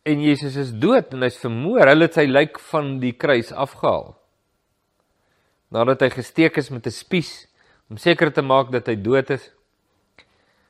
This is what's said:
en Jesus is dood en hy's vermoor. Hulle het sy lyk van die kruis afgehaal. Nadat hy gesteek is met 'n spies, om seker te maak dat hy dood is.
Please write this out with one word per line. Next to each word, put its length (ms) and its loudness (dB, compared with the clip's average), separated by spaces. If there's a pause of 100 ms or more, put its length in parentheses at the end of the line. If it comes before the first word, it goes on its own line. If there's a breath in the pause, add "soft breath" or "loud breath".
en 200 -2
Jesus 340 0
is 180 -6
dood 400 0
en 120 -8
hy's 160 -6
vermoor. 480 2
Hulle 160 6
het 120 -2
sy 120 4
lyk 300 0 (100)
van 320 -4
die 160 -4
kruis 340 -2
afgehaal. 600 -4 (1600)
Nadat 320 0
hy 100 4
gesteek 460 0
is 100 -6
met 160 -12
'n 40 -8
spies, 580 -8 (420)
om 60 -16
seker 360 0
te 100 -2
maak 280 0
dat 160 -4
hy 100 -2
dood 340 -2
is. 200 -8 (1200)